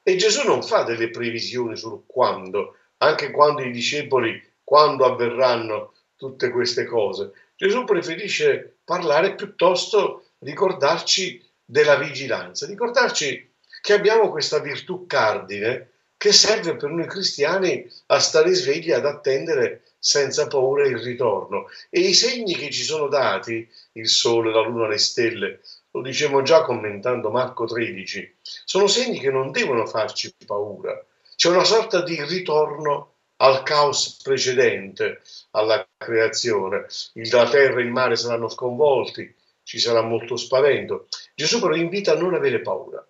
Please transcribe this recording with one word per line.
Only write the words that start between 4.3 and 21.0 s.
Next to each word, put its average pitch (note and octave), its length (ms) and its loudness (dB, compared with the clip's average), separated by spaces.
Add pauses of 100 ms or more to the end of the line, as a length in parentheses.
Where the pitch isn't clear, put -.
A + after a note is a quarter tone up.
quando C#3+ 400 6
avverranno A#2 920 0 (220)
tutte B2+ 360 -6
queste A#2+ 340 -2
cose. G2 480 -4 (220)
Gesù G#3+ 280 0
preferisce E3 1000 -2
parlare E3+ 500 0
piuttosto, - 920 0 (120)
ricordarci D#3+ 1040 -2 (180)
della C#3+ 340 4
vigilanza, B2 680 -6
ricordarci G3+ 880 -2 (300)
che G3+ 120 2
abbiamo G#3 380 4
questa D3+ 280 -2
virtù C#3+ 460 -8
cardine G#2 840 -2 (280)
che G3+ 140 2
serve G3 440 4
per C#3+ 140 -6
noi E3 160 -4
cristiani E3 840 -2 (200)
a C#3+ 120 4
stare E3 340 4
svegli, D#3+ 380 0
ad B2 140 0
attendere C#3 800 -2 (160)
senza C#3 480 0
paura C#3 380 2
il B2 120 0
ritorno. A2 680 -4 (220)